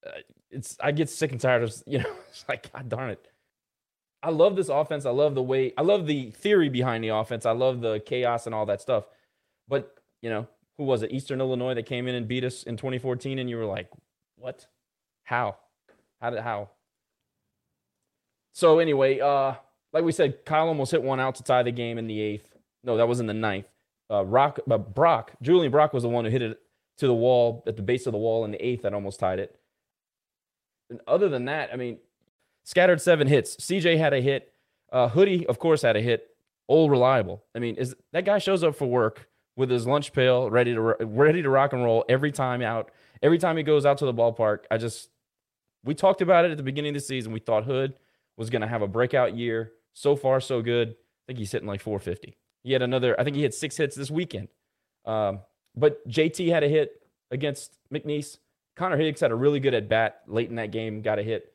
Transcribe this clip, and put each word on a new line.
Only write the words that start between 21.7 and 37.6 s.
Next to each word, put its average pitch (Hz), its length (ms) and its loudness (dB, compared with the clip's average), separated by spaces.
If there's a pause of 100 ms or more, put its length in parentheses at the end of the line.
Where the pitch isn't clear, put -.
game 117 260 -6
in 113 80 -8
the 107 140 -6
eighth. 107 320 -6 (300)
No, 120 140 -2
that 117 120 4
was 120 120 0
in 113 60 -2
the 107 80 -4
ninth. 104 320 -4 (440)
Uh, 101 140 2
Rock, 131 340 2 (120)
uh, 113 60 4
Brock, 113 640 2
Julian 151 320 4
Brock 151 220 4
was 123 80 -2
the 120 60 -2
one 117 160 -2
who 110 60 -2
hit 120 120 0
it 110 180 -6 (380)
to 143 80 0
the 123 80 6
wall, 120 520 2
at 107 100 -4
the 110 60 -8
base 120 240 -2
of 110 60 -4
the 107 60 -4
wall 113 260 0
in 107 60 -8
the 104 140 -8
eighth 120 180 -2
that 98 100 -2
almost 98 260 -8
tied 92 200 0
it. 101 200 -10 (1300)
And 120 160 -16
other 180 220 2
than 123 180 -2
that, 143 260 -6
I 120 40 -10
mean, 120 220 -8 (680)
scattered 180 360 4
seven 156 260 4
hits. 135 380 2
C 185 160 -2
J 165 160 4
had 156 160 2
a 135 80 2
hit. 135 320 -2 (400)
Uh, 123 160 2
Hoodie, 180 380 2
of 120 120 0
course, 165 240 2
had 113 140 4
a 107 60 0
hit. 117 260 0 (400)
Old 151 220 6
reliable. 123 540 2 (100)
I 120 40 -8
mean, 120 180 -4